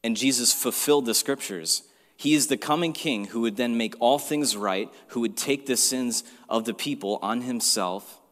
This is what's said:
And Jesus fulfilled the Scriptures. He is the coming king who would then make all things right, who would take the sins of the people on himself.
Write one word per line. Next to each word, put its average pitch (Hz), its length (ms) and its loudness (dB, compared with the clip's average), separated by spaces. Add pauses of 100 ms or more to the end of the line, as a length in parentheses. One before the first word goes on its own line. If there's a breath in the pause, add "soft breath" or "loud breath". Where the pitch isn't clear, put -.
And 113 120 0
Jesus 120 380 2
fulfilled 139 540 2
the 110 80 0
Scriptures. 98 680 -2 (340 soft breath)
He 151 200 4
is 143 100 4
the 135 120 2
coming 160 360 0
king 113 320 -2
who 113 160 -4
would 110 160 0
then 120 180 0
make 110 240 -2
all 131 200 4
things 143 360 0
right, 101 320 -2 (200 loud breath)
who 120 140 -4
would 110 140 -2
take 139 300 -2
the 127 100 0
sins 123 480 0 (240 loud breath)
of 113 180 0
the 113 100 -4
people 107 480 -4
on 113 180 -2
himself. 107 800 -2 (100)